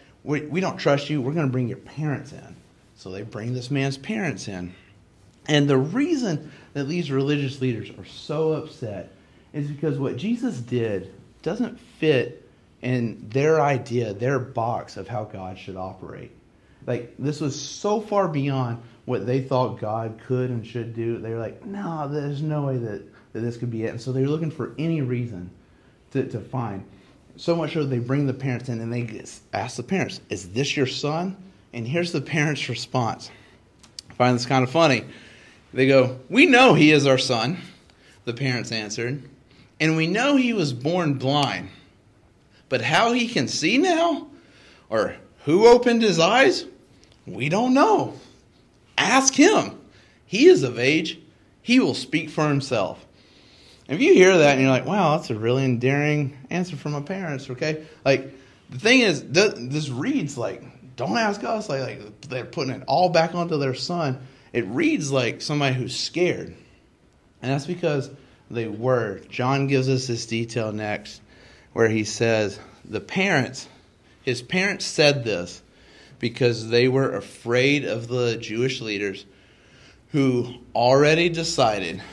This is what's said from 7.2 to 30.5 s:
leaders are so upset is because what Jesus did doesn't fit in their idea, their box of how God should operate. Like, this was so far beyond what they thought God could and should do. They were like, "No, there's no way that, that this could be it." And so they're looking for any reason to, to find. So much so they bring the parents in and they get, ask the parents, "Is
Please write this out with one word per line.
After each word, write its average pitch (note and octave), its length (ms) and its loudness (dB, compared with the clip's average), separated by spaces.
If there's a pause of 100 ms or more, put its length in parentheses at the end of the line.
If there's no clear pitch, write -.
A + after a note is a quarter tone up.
leaders A#2 380 -2
are F#2 60 -14
so D#3 480 -4
upset A2 600 -8 (400)
is D3 160 -6
because C#3+ 300 -4
what C3+ 180 -4
Jesus A3 420 -4
did A2+ 540 -4 (300)
doesn't G#3+ 360 -4 (200)
fit B2+ 500 0 (340)
in B2 480 -2
their D3+ 300 4
idea, A#2+ 540 0
their B2 240 0
box A#2 580 -4
of G2 120 -12
how A2 160 -6
God F#2 340 -12
should F#2 180 -14
operate. F#2 540 -12 (560)
Like, - 320 -6
this C#3 220 -4
was C3+ 200 -4
so G#3+ 400 -2
far G3+ 280 0
beyond C3+ 520 -2 (260)
what A2 200 -2
they B2+ 140 0
thought B2+ 400 -2
God A2 460 -6
could B2+ 240 -2
and A#2 140 -6
should A#2 300 -10
do. A#2 240 -4
They A2 120 -8
were A2+ 100 -6
like, - 260 -10
"No, E3+ 420 -8
there's C#3+ 340 -4
no D3+ 240 -2
way C3+ 120 -2
that, A2 240 -6 (300)
that G#2+ 80 -6
this A#2 160 -4
could A#2+ 140 -6
be A2 140 -4
it." A2+ 40 -2
And B2 120 -8
so C3 120 -6
they're C3 160 0
looking D#3 240 -2
for A#2 260 -8
any D#3+ 240 -2
reason A#2 480 -6 (600)
to, C3+ 160 -2
to A2 120 -8
find. G#2+ 440 -8 (520)
So E3+ 200 -2
much D#3 160 -4
so D#3 120 0
they C3 140 -2
bring C3+ 280 0
the C3 80 -2
parents B2+ 340 -6
in A2+ 120 -4
and A#2 120 -6
they A#2+ 100 -4
get, - 380 -12 (120)
ask A2+ 240 -6
the A#2+ 60 -8
parents, - 380 -4 (100)
"Is F2+ 200 -10